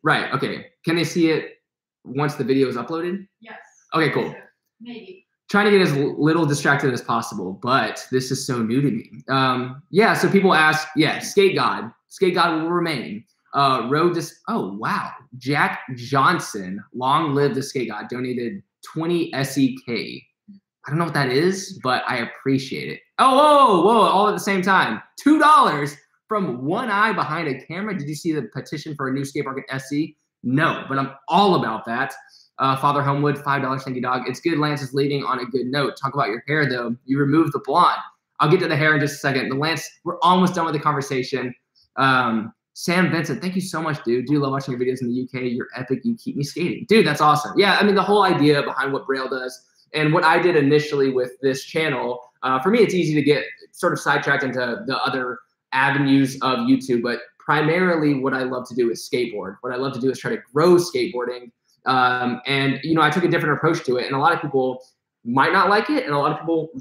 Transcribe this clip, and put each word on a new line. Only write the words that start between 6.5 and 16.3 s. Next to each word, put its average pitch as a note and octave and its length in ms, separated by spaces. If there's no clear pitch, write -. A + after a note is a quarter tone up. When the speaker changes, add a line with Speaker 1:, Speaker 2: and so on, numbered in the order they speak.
Speaker 1:
as A#2 80
possible, G#2 580
but A#2+ 520
this B2+ 180
is B2+ 160
so A#2+ 160
new A#2 180
to C#3+ 120
me. - 180
Um, B2+ 640
yeah, F#3+ 240
so - 160
people F#3 240
ask, D#3 400
yeah, C3 240
Skate - 380
God. A2 340
Skate F3+ 300
God E3+ 260
will E3 80
remain. C3+ 540
Uh, C3 380
Road E3 240
to E3 60
s-, - 160
oh, C3 280
wow. C#3+ 360
Jack C#3+ 420
Johnson, A#2+ 840